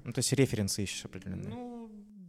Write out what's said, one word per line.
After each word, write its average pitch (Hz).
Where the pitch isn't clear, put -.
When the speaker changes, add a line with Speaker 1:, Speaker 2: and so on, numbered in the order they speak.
Speaker 1:
Ну, 127
то -
есть -
референсы 117
ищешь -
определенные? 95
Speaker 2:
Ну, 240